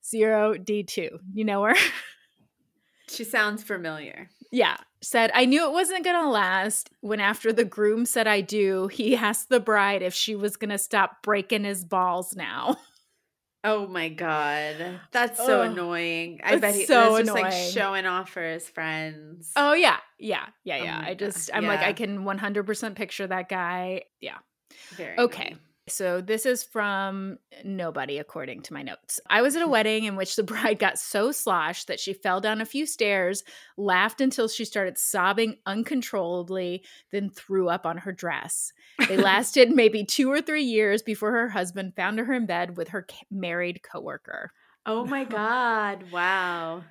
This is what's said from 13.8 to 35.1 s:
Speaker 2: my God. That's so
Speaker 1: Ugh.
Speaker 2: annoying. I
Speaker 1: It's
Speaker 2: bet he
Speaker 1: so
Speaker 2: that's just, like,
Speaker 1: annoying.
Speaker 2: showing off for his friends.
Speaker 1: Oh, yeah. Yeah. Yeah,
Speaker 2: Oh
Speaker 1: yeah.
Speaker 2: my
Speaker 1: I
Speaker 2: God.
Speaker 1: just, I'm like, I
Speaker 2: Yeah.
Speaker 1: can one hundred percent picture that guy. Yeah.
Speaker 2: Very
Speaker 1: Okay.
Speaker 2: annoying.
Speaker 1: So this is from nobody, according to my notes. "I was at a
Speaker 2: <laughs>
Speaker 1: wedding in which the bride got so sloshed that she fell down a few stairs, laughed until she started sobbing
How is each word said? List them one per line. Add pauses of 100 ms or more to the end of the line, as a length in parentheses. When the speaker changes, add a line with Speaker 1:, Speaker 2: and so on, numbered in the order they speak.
Speaker 2:
my
God. (100)
That's
so
Speaker 1:
Ugh.
Speaker 2:
annoying.
I
Speaker 1:
It's
Speaker 2:
bet
he
Speaker 1:
so (220)
Speaker 2:
that's
just,
like,
Speaker 1:
annoying.
Speaker 2:
showing
off
for
his
friends.
Speaker 1:
Oh,
yeah. (200)
Yeah. (160)
Yeah,
Speaker 2:
Oh
Speaker 1:
yeah.
Speaker 2:
my
Speaker 1:
I
Speaker 2:
God.
Speaker 1:
just,
I'm
like,
I
Speaker 2:
Yeah.
Speaker 1:
can
one
hundred
percent
picture
that
guy. (140)
Yeah. (560)
Speaker 2:
Very
Speaker 1:
Okay.
Speaker 2:
annoying. (280)
Speaker 1:
So
this
is
from (280)
nobody,
according
to
my
notes. (100)
"I
was
at
a
Speaker 2:
<laughs>
Speaker 1:
wedding
in
which
the
bride
got
so
sloshed
that
she
fell
down
a
few
stairs, (340)
laughed
until
she
started
sobbing